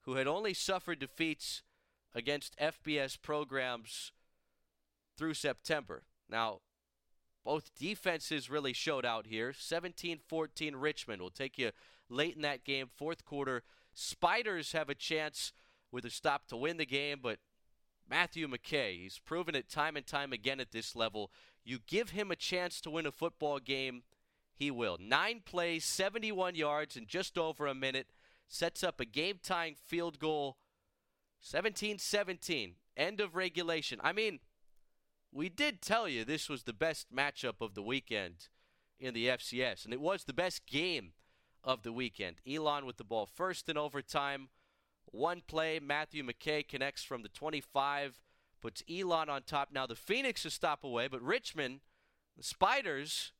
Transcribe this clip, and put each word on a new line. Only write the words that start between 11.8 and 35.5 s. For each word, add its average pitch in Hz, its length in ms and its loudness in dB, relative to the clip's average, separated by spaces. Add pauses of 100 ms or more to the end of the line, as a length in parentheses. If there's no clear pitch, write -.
late 147 260 0
in 156 60 -6
that 143 220 0
game, 135 300 -2
fourth 160 300 -6
quarter. 135 380 -2 (320)
Spiders 190 760 2
have 156 160 0
a 143 60 0
chance - 580 -2 (380)
with 120 140 -6
a 120 60 -4
stop - 380 0
to 123 80 -6
win 156 200 0
the 156 100 0
game, 143 360 0
but 113 160 -2 (680)
Matthew 165 380 2
McKay, 120 540 0
he's 92 180 -10
proven 165 360 -2
it 127 140 -2
time 151 280 0
and 135 100 -6
time 139 260 -2
again 131 280 0
at 123 100 -6
this - 240 -6
level. 107 380 0 (320)
You 123 220 -4
give 202 240 2
him 196 200 -2
a 170 60 0
chance 180 460 -2
to 165 80 -6
win 160 160 0
a 139 60 -2
football 151 460 0
game, 131 440 -2 (560)
he 143 140 2
will. 107 280 2
Nine 175 440 4
plays, 170 400 0
seventy-one 190 720 0
yards 147 400 0
in 113 100 -10
just 180 320 -2
over 160 300 0
a 135 60 0
minute, 131 340 0 (400)
sets - 340 0
up 175 180 2
a 123 40 2
game-tying 165 720 0 (100)
field 170 320 0
goal, 147 380 2 (840)
seventeen 208 580 0
seventeen, 175 760 0 (220)
end 190 240 2
of 175 160 0
regulation. 165 640 0
I 160 100 4
mean, 202 280 0 (880)
we 151 180 -2
did 226 320 0